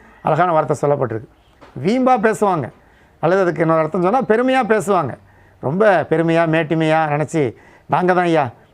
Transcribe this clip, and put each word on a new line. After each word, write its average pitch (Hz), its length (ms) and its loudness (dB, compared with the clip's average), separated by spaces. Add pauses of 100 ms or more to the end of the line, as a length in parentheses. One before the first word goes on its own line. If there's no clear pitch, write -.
(220)
அழகான 170 300 0
வார்த்தை 151 300 0
சொல்லப்பட்டிருக்கு. 131 480 -2 (540)
வீம்பா 254 340 2
பேசுவாங்க, 196 480 0 (540)
அல்லது 185 220 2
அதுக்கு 170 200 0
இன்னொரு 160 180 2
அர்த்தம் 160 220 -2
சொன்னா 208 200 0
பெருமையா 254 480 0
பேசுவாங்க. 185 440 0 (460)
ரொம்ப 170 500 2
பெருமையா, 165 380 2
மேட்டிமையா 160 520 0 (140)
நினைச்சு, 143 420 -2 (300)
"நாங்க 180 280 0
தான் 180 100 0
ஐயா, 156 260 0 (240)